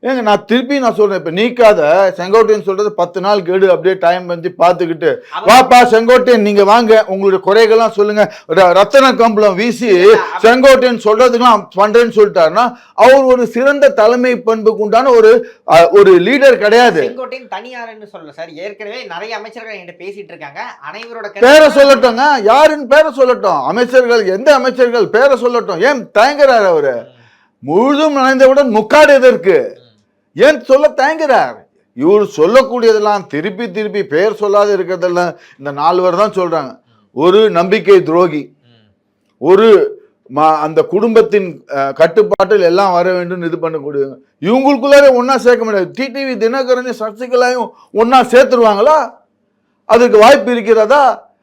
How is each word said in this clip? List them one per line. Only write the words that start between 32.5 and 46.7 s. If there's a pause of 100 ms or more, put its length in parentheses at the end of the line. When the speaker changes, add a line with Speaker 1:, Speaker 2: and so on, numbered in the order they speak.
Speaker 1:
திருப்பி
திருப்பி
பேர்
சொல்லாத
இருக்கிறதெல்லாம் (220)
இந்த
நால்வர்
தான்
சொல்றாங்க.
Speaker 2:
ம். (340)
Speaker 1:
ஒரு
நம்பிக்கை
துரோகி, (100)
Speaker 2:
ம். (520)
Speaker 1:
ஒரு (340)
ம-,
அந்த
குடும்பத்தின், (120)
அ,
கட்டுப்பாட்டில்
எல்லாம்
வர
வேண்டும்
இது
பண்ணக்கூடியவங்க. (220)
இவங்களுக்குள்ளாரே
ஒண்ணா
சேர்க்க
முடியாது.
டி
டி
வி
தினகரனையும்